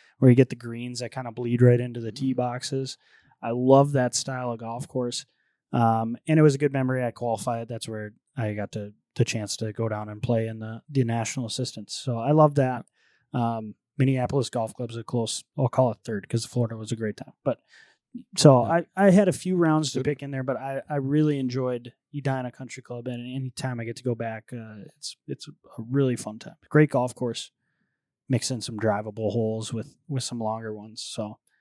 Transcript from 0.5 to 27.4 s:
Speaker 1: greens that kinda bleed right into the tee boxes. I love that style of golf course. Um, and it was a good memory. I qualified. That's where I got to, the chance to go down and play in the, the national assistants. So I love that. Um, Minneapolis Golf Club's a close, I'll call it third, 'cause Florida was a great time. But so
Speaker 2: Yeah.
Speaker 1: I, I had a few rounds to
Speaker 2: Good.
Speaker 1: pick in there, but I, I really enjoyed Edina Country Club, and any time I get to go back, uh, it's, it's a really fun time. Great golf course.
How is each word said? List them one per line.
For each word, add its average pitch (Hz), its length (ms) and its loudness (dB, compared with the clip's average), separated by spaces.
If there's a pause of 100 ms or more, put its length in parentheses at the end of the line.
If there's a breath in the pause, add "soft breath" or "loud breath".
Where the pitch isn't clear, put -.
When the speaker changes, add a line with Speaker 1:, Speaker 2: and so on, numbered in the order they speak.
Speaker 1:
greens 120 440 -10
that 120 120 -8
kinda 127 180 -10
bleed 120 320 -2
right 120 180 8
into 120 200 -6
the 113 120 -8
tee 131 200 -2
boxes. 127 640 -4 (460)
I 117 80 -6
love 135 420 6
that 127 220 2
style 127 360 -6
of 117 100 -8
golf 117 280 -10
course. 123 380 -4 (460)
Um, 113 440 2 (100)
and 156 120 4
it 156 40 8
was 147 120 8
a 135 40 -4
good 143 140 0
memory. 131 320 0
I 117 60 -2
qualified. 117 580 -4
That's 117 180 -10
where 107 280 -10 (220)
I 110 180 -2
got 101 180 -8
to, 104 220 -10 (220)
the 120 100 2
chance 107 320 -6
to 110 160 -6
go 113 140 -4
down 107 200 -6
and 104 140 -12
play 113 240 -2
in 113 140 -10
the, 110 280 -12
the 139 160 0
national 117 400 -2
assistants. 113 500 -8
So 120 240 -6
I 120 140 -2
love 151 220 6
that. 131 320 0 (480)
Um, 113 400 -2 (240)
Minneapolis 131 500 2
Golf 113 260 -4
Club's 117 220 -8
a 113 80 -10
close, - 400 -2 (140)
I'll 127 100 2
call 127 220 4
it 107 140 -8
third, 104 240 -4
'cause - 180 -2
Florida 117 300 -2
was 110 160 -10
a 113 40 -2
great 110 220 -4
time. - 160 -16 (100)
But 127 160 -2 (800 soft breath)
so 127 260 10
Speaker 2:
Yeah. 165 180 0 (140)
Speaker 1:
I, 196 120 4
I - 20 8
had 190 180 8
a 160 40 2
few 185 240 -2
rounds 156 360 2
to 143 60 -4
Speaker 2:
Good. 135 80 -4
Speaker 1:
pick 147 160 -4
in 139 80 -8
there, 135 120 -4
but 131 140 -4
I, 135 320 -6
I 151 80 -2
really 143 420 2
enjoyed 123 540 -4 (240)
Edina 131 340 -4
Country 123 320 -16
Club, 120 240 -12
and 120 140 -6
any 127 300 -8
time 127 280 -6
I 117 60 -6
get 117 120 -8
to - 60 -18
go 120 120 0
back, 113 380 -8
uh, 110 320 -14 (120)
it's, - 200 -14 (100)
it's 139 220 -10
a 147 40 -20 (260)
really 127 380 0
fun 110 220 -10
time. - 160 -16 (160)
Great 151 200 6
golf 123 240 0
course. - 360 -6 (800)